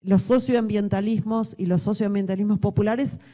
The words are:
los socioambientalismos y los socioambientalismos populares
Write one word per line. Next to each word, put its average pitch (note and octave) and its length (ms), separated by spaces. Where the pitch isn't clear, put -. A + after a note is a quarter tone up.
los F#3+ 220
socioambientalismos A3 1300
y F#3 100
los F3+ 160
socioambientalismos G3+ 760
populares G#3+ 580